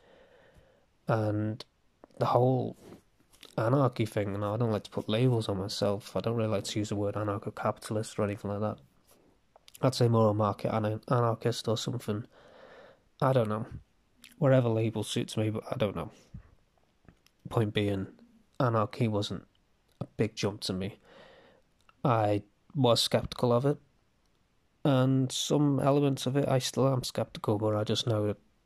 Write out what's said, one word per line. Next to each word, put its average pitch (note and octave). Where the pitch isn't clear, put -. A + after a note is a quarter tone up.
And G#2+
the B2+
whole B2
anarchy B2
thing, G2+
and G#2
I G#2
don't A#2
like G#2
to -
put -
labels A2+
on G2
myself. G2+
I F#2+
don't A2+
really A2
like G#2
to -
use G#2
the G#2
word G#2
anarcho-capitalist G#2+
or A2
anything G2+
like G2+
that. G#2+
I'd C3
say A#2+
more A2+
a G#2
market G#2
ana-, G#2+
anarchist A#2
or A2+
something. A#2+
I C3+
don't A2+
know. G#2+
Whatever C3
label A2
suits -
me, A2
but G#2+
I -
don't A#2+
know. E2
Point G#2+
being, G2
anarchy A2+
wasn't G#2+
a -
big A2
jump G#2
to -
me. F#2+
I G#2+
was A#2+
skeptical -
of A#2+
it, D3
and C3
some D3
elements C#3
of C3
it C#3
I C3
still B2
am C3
skeptical, -
but G#2+
I G#2+
just G#2+
know G#2+
that, G2+